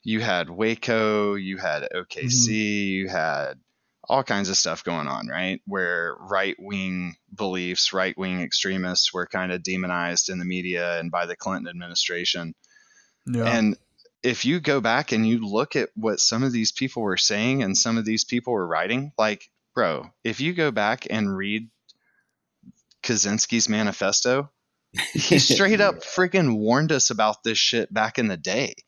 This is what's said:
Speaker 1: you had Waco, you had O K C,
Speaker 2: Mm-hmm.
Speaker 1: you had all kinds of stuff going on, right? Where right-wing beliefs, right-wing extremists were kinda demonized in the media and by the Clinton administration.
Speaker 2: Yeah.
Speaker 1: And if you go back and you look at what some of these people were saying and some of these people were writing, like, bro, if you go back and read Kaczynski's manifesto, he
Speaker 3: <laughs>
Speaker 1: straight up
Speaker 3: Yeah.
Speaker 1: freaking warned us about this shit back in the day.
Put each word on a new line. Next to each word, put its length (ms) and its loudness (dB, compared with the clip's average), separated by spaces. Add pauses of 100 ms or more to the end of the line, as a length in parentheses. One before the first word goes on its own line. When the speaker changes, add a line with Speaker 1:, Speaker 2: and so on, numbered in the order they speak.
Speaker 1:
you 180 -2
had 280 0
Waco, 840 0
you 220 -6
had 380 -4
O 100 -4
K 240 -8
C, 220 4
Speaker 2:
Mm-hmm. 540 0
Speaker 1:
you 40 -6
had 440 -2 (560)
all 140 2
kinds 260 -2
of 60 -2
stuff 300 -2
going 220 -2
on, 200 -6
right? 380 -4
Where 540 -2
right-wing 960 -4 (200)
beliefs, 560 -2
right-wing 500 -2
extremists 720 -2
were 120 -4
kinda 340 -4
demonized 720 -4
in 100 -6
the 60 -6
media 540 -4
and 120 -6
by 140 -2
the 100 -8
Clinton 320 -6
administration. 880 -4 (720)
Speaker 2:
Yeah. 240 -2
Speaker 1:
And 260 2 (480)
if 220 0
you 160 2
go 180 2
back 320 2
and 160 4
you 180 2
look 300 0
at 200 0
what 260 0
some 220 2
of 100 0
these 180 2
people 320 -4
were 140 0
saying 460 2
and 140 0
some 200 2
of 80 0
these 180 0
people 300 -2
were 140 0
writing, 500 -2
like, 320 0 (260)
bro, 340 0 (140)
if 160 -4
you 140 0
go 180 0
back 380 0
and 260 0
read 340 -4 (1300)
Kaczynski's 640 0
manifesto, 840 0 (640)
he 260 4
Speaker 3:
<laughs> 0 -
Speaker 1:
straight 420 6
up 140 6
Speaker 3:
Yeah. 40 -14 (160)
Speaker 1:
freaking 420 4
warned 360 4
us 160 4
about 340 0
this 140 0
shit 360 0
back 260 2
in 100 4
the 80 -2
day. 380 -2 (120)